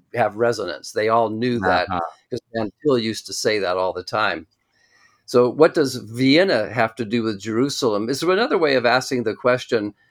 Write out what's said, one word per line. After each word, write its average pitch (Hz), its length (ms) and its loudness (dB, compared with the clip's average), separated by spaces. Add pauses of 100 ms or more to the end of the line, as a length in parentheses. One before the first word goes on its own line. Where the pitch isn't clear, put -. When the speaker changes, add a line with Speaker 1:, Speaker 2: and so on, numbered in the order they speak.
(140)
Speaker 1:
have 110 220 0
resonance. 104 560 -2
They 107 160 -2
all 113 220 2
knew 117 300 -2
that 90 280 0
Speaker 2:
Uh-huh. 90 120 -4 (300)
Speaker 1:
'cause 120 120 -8 (120)
Van 110 180 -4 (120)
Til 143 140 2
used 110 300 -4
to 98 60 -14
say 107 260 -2
that 92 180 -2
all 92 160 -2
the 90 100 -10
time. 95 440 -4 (800)
So 123 220 4
what 151 240 4
does 135 220 2
Vienna 127 800 2
have 113 220 0
to 120 100 -4
do 113 180 0
with 110 160 -2
Jerusalem? 113 720 -2
Is 135 120 -4
another 196 360 0
way 151 180 2
of 117 100 2
asking 123 380 0
the 107 100 0
question, 117 600 0 (180)